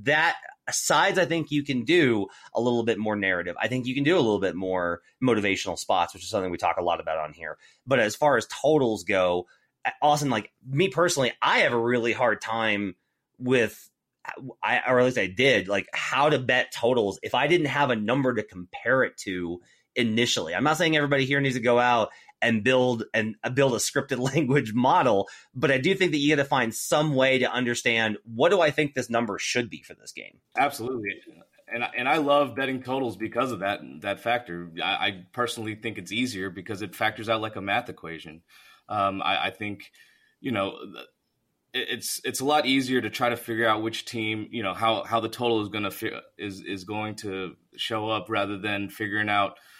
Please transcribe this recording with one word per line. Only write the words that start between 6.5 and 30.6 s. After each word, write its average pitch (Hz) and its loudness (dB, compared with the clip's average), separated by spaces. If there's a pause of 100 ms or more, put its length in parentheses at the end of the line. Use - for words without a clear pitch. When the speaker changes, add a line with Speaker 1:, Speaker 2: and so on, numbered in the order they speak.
Speaker 1:
we 85 -4
talk 85 0
a 92 -2
lot 85 0
about 80 -4
on 76 -6
here. 78 -12 (300)
But 127 2
as 107 0
far 143 4
as 110 0
totals 131 2
go, 90 2 (560)
Austin, 147 4
like, 110 -2 (160)
me 143 0
personally, 156 2
I 196 2
have 151 2
a 120 2
really 117 2
hard 110 2
time 107 -2 (420)
with, 123 0 (720)
I, 113 0
or 127 4
at 123 6
least 127 2
I 98 2
did, 101 2
like, 101 0
how 139 2
to 147 4
bet 127 0
totals 117 2
if - -4
I 127 2
didn't 160 2
have 139 2
a 123 2
number 123 0
to 107 0
compare 117 0
it - -4
to 90 -4 (340)
initially. 113 0
I'm 107 0
not 156 2
saying 160 2
everybody 143 2
here 139 2
needs 135 0
to 123 -4
go 120 4
out 120 4 (300)
and 113 2
build 127 4 (100)
and, 110 0
uh, 120 -4
build 135 4
a 110 0
scripted 135 -2
<laughs> 131 -2
language 135 2
model, 123 4 (280)
but 139 2
I 131 4
do 143 2
think 185 2
that 151 2
you 147 2
gotta 139 2
find 127 0
some 151 0
way 131 4
to 123 0
understand, 117 0
what 117 2
do 190 4
I 156 4
think 147 -2
this 123 -2
number 117 0
should 123 -2
be 73 -14
for - -20
this - -20
game? - -18 (180)
Speaker 2:
Absolutely. 120 -2 (500)